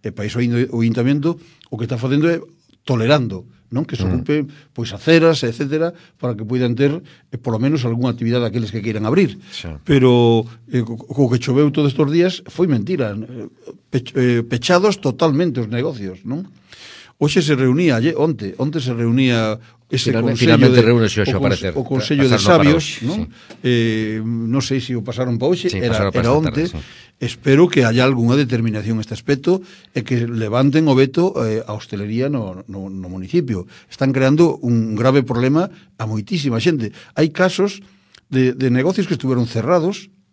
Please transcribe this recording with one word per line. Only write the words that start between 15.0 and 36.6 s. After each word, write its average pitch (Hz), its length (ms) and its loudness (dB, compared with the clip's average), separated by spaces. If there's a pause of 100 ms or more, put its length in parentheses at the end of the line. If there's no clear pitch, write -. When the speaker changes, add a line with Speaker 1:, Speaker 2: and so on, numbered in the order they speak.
Speaker 1:
totalmente 143 600 0
os 107 80 -8
negocios, 117 560 -6
non? 165 180 -8 (760)
Hoxe 151 180 2
se 147 140 2
reunía, 131 480 2
lle-, 160 160 0
onte, 131 400 -2
onte 147 240 -2
se 127 80 -4
reunía 117 640 2 (320)
ese - 240 -2
Speaker 2:
Finalme-, 117 220 0
Speaker 1:
consello 135 240 4
Speaker 2:
finalmente 127 240 8
Speaker 1:
de, 107 80 6
Speaker 2:
reúnese 113 340 2
hoxe, - 80 0
Speaker 1:
o 98 60 0
Speaker 2:
ao - 40 0
Speaker 1:
cons-, - 60 2
Speaker 2:
parecer. 95 300 0
Speaker 1:
o 135 100 -4
consello 139 400 0
de 120 80 4
Speaker 2:
Pasarlo 98 80 0
para 170 140 6 (100)
Speaker 1:
sabios, 156 160 4
Speaker 2:
hoxe, - 240 -8
Speaker 1:
non? 185 100 -4
Speaker 2:
sí. - 60 -4 (400)
Speaker 1:
Eh, 110 600 0
non 117 400 -2
sei 135 180 -2
se - 140 -10
o 107 80 -4
pasaron 120 340 -4
para 131 160 0
hoxe, 180 160 -4
Speaker 2:
Sí, 98 80 -4
Speaker 1:
era, 117 160 -2
Speaker 2:
pasaron 101 160 0
para - 80 0
Speaker 1:
era 113 100 2
Speaker 2:
esta 139 80 4
Speaker 1:
onte. 156 300 -2
Speaker 2:
tarde, 85 100 -8
sí. - 240 -14 (220)
Speaker 1:
Espero 147 480 4
que 127 160 4
haya 117 160 2
algunha 123 320 2
determinación 113 640 -2
neste 107 160 -8
aspecto 175 460 -2 (340)
e 127 80 -4
que 117 240 -2
levanten 127 640 2
o 131 80 4
veto, 143 420 2
eh, 110 240 -2
á - 80 -10
hostelería 107 560 -6
no, 98 400 -6
no, 98 240 -12
no 95 160 -12
municipio. 92 560 -4 (240)
Están 135 240 -2
creando 143 480 4
un 113 380 0
grave 131 260 4
problema 131 460 0 (260)
a 113 140 -8
moitísima 117 500 -2
xente. 127 320 -2 (240)